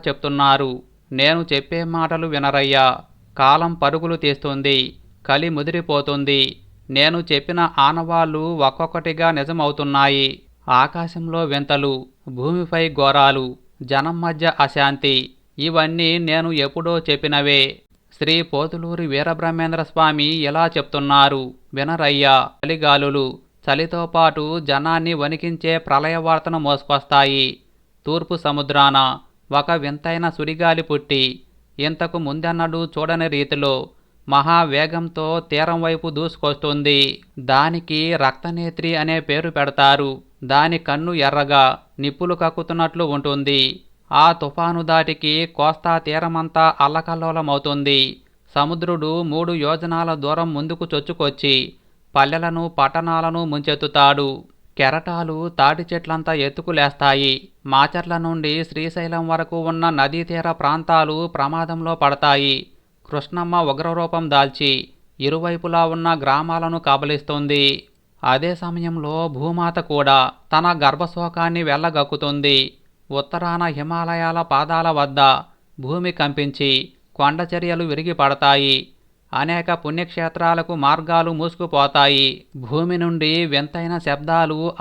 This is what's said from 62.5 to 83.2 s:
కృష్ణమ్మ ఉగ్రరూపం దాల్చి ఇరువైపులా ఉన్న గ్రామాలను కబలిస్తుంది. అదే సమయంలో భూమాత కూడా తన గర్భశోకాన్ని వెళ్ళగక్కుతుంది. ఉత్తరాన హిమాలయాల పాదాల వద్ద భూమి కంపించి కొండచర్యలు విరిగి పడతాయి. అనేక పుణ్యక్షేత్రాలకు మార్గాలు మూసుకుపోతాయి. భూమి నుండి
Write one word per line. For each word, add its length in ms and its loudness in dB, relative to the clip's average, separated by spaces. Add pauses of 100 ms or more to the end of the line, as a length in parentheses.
కృష్ణమ్మ 440 -4
ఉగ్రరూపం 760 -2
దాల్చి 580 0 (300)
ఇరువైపులా 640 0
ఉన్న 340 0
గ్రామాలను 600 0
కబలిస్తుంది. 1040 0 (400)
అదే 320 0
సమయంలో 720 -6
భూమాత 520 -2
కూడా 520 4 (260)
తన 260 2
గర్భశోకాన్ని 800 0
వెళ్ళగక్కుతుంది. 1120 0 (380)
ఉత్తరాన 520 -4
హిమాలయాల 800 -4
పాదాల 480 0
వద్ద 520 4 (380)
భూమి 320 -4
కంపించి 800 -2 (260)
కొండచర్యలు 680 -2
విరిగి 300 -4
పడతాయి. 760 2 (460)
అనేక 380 -2
పుణ్యక్షేత్రాలకు 1040 -2
మార్గాలు 560 2
మూసుకుపోతాయి. 1120 2 (120)
భూమి 420 -2
నుండి 480 0